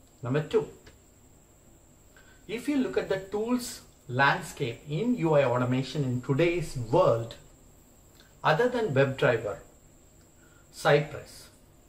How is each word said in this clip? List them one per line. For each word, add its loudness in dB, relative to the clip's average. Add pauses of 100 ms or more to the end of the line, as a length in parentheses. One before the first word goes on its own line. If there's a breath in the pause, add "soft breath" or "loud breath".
(220)
Number 0
two, 0 (1800 loud breath)
if -8
you 0
look 0
at 0
the 0
tools -4 (260)
landscape 0
in -2
U 2
I 6
automation 0
in -2
today's 0
world, 2 (1080 soft breath)
other 2
than -2
WebDriver, 2 (1120 soft breath)
Cypress, 0 (400)